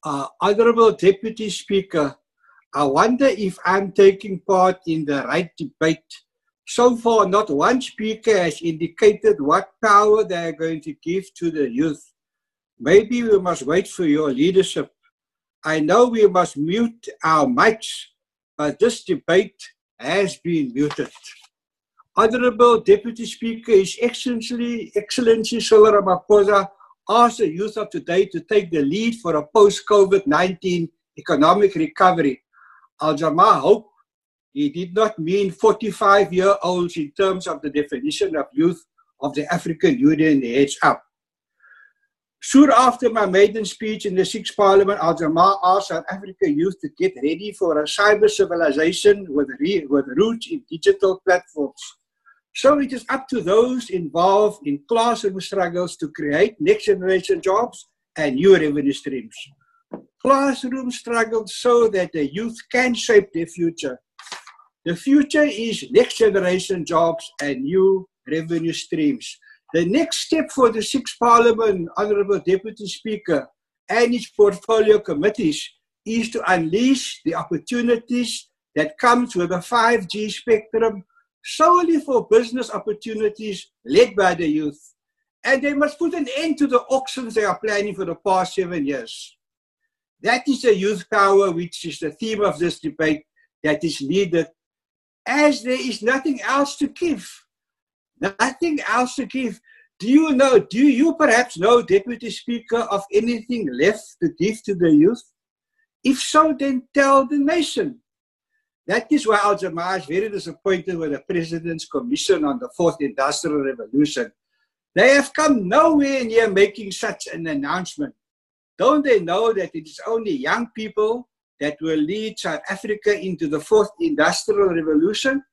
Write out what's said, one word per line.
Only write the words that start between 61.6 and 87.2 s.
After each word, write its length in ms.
that 220
the 220
youth 240
can 240
shape 380
their 120
future. 540
The 100
future 480
is 480
next 260
generation 680
jobs 460
and 220
new 460
revenue 460
streams. 640
The 140
next 400
step 260
for 200
the 100
Sixth 380
Parliament, 760
Honorable 440
Deputy 480
Speaker, 600
and 280
its 160
portfolio 640
committees 720
is 280
to 200
unleash 720
the 120
opportunities 1120
that 220
comes 380
with 140
the 120
five 460
G 220
spectrum 720
solely 540
for 300
business 420
opportunities 1000
led 300
by 180
the 140
youth. 460
And 180
they 120
must 260
put 160
an 200
end 220
to 100
the 140
auctions 540